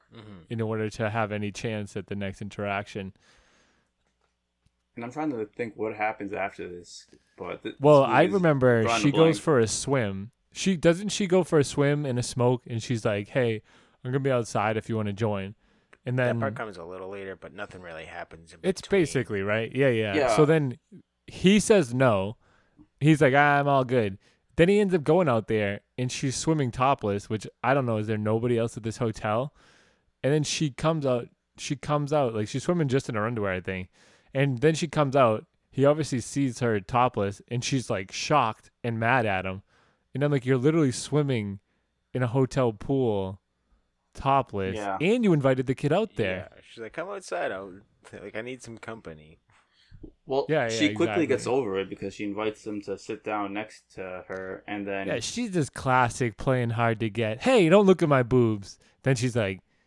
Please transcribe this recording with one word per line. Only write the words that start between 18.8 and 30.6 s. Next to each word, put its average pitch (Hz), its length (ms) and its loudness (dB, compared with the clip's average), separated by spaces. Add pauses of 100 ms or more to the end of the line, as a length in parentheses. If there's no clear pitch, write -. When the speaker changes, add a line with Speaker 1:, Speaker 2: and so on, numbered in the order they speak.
Speaker 1:
between. 196 220 0
Speaker 2:
basically, 113 380 -2
right? 107 320 -2
Yeah, 135 160 4
yeah. 110 240 0
Speaker 3:
Yeah. 123 220 2
Speaker 2:
So 160 100 6
then 143 320 2 (480)
he 196 360 4
says 165 320 4
no. 113 420 2 (640)
He's 151 220 4
like, 135 120 6
"Ah, 143 260 6
I'm 143 100 2
all 135 160 4
good." 113 320 0 (400)
Then 170 100 6
he 202 140 4
ends 190 120 2
up 160 120 0
going 160 240 4
out 113 180 0
there, 104 320 0 (180)
and 127 140 -4
she's 135 240 -4
swimming 151 340 0
topless, 113 600 0
which 110 180 -4 (160)
I 123 100 2
don't 139 120 2
know. 117 120 0
Is 107 100 -4
there 110 100 -2
nobody 113 400 0
else 113 180 -2
at 107 80 -12
this 110 140 -6
hotel? 117 560 -2 (680)
And 135 120 2
then 151 100 2
she 151 260 -2